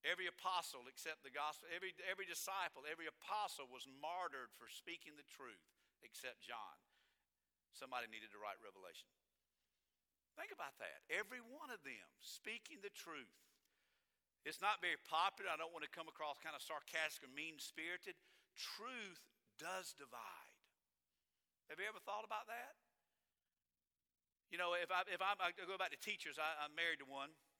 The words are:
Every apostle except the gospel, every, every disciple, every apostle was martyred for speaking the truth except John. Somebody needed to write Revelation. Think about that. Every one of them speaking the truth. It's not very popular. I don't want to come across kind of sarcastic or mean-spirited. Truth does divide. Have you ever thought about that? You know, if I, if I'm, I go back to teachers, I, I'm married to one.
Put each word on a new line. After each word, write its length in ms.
Every 240
apostle 640
except 320
the 80
gospel, 400
every, 240
every 160
disciple, 640
every 160
apostle 640
was 160
martyred 720
for 80
speaking 480
the 80
truth 400
except 400
John. 320
Somebody 400
needed 240
to 80
write 160
Revelation. 480
Think 160
about 320
that. 240
Every 320
one 320
of 160
them 220
speaking 640
the 80
truth. 400
It's 160
not 240
very 240
popular. 480
I 20
don't 140
want 160
to 80
come 160
across 320
kind 160
of 80
sarcastic 560
or 80
mean-spirited. 880
Truth 640
does 400
divide. 640
Have 80
you 80
ever 160
thought 240
about 240
that? 240
You 80
know, 160
if 160
I, 160
if 160
I'm, 160
I 160
go 240
back 160
to 80
teachers, 400
I, 240
I'm 80
married 240
to 80
one. 240